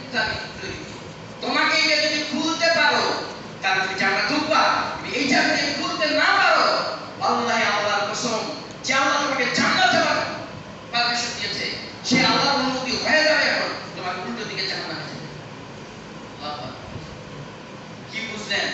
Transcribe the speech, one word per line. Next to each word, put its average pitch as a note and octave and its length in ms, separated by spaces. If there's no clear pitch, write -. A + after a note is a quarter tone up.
চাবি - 220
তৈরি - 160
করছো। - 200
তোমাকে D#4 380
এটা D#4 240
যদি D4+ 300
খুলতে E4 340
পারো, D4 380
তাহলে F#3+ 200
তুমি - 180
জান্নাত - 320
ঢুকবা। D4+ 300
তুমি - 220
এই - 180
চাবি E4 200
যদি D4+ 220
খুলতে - 240
না D4+ 220
পারো, E4 260
আল্লাহ, A#3+ 340
আল্লাহর G#3 400
কসম, A3 280
যে C4 100
আল্লাহ C4+ 280
তোমাকে C4+ 220
জান্নাত F4+ 380
দেওয়ার D4+ 260
পারমিশন A#3+ 460
দিয়েছে, - 280
সে - 220
আল্লাহর C4+ 320
অনুমতি B3+ 380
হয়ে D#4 280
যাবে D#4 200
এখন, C#4 260
তোমাকে F#4 240
উল্টো G#4 240
দিকে - 240
জাহান্নামে E3 360
যেতে C#3+ 120
হবে।" - 220
আল্লাহু D3 300
আকবার। - 360
কি - 100
বুঝলেন? G#3 540